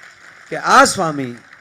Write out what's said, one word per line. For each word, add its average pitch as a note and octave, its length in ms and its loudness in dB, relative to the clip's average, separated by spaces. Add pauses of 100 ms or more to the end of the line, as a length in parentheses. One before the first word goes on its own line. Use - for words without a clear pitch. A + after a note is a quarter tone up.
(500)
કે D#3+ 60 -10
આ F3 280 4
સ્વામી D3 520 -4 (260)